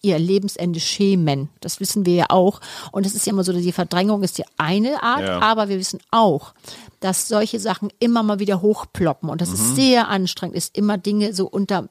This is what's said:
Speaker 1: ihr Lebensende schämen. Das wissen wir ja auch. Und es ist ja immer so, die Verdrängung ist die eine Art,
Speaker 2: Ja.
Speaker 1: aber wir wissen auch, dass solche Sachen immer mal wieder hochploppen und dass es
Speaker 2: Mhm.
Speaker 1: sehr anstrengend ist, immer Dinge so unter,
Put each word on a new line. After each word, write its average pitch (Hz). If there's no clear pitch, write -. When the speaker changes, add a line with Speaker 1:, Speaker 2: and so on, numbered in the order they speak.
Speaker 1:
ihr 185
Lebensende 175
schämen. 160
Das -
wissen 196
wir 175
ja 175
auch. 185
Und 196
es 208
ist 214
ja 226
immer 190
so, 185
die 175
Verdrängung 190
ist -
die -
eine 208
Art, 269
Speaker 2:
Ja. 185
Speaker 1:
aber 214
wir 196
wissen 185
auch, 208
dass -
solche 214
Sachen 202
immer 233
mal 208
wieder 196
hochploppen 170
und 160
dass 175
es 185
Speaker 2:
Mhm. 240
Speaker 1:
sehr 254
anstrengend 185
ist, -
immer 208
Dinge 208
so 185
unter, 196